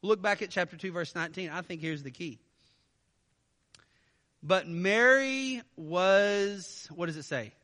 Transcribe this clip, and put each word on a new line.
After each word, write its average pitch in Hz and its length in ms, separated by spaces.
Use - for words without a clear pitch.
Look 202 200
back 202 200
at 196 80
chapter 175 260
two, 185 160
verse 170 240
nineteen. 170 340
I 165 120
think 170 180
here's 156 240
the 135 80
key. 147 280
But 170 240
Mary 254 960
was, 196 1160
what 170 120
does 160 100
it 151 80
say? 117 300